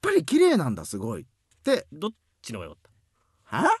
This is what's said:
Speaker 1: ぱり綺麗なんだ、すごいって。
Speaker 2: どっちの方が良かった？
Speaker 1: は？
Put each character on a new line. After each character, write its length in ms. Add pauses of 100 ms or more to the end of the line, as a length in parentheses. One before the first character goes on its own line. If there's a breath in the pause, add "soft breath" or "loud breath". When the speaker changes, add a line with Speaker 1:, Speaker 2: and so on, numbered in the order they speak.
Speaker 1:
ぱ 100
り 140
綺 140
麗 180
な 120
ん 60
だ、 100
す 120
ご 220
い 40
っ 20 (380)
て。 280
Speaker 2:
ど 160
っ 40 (300)
ち 120
の 60
方 40
が 60
良 60
か 40
っ 120 (600)
た？ 60
Speaker 1:
は？ 220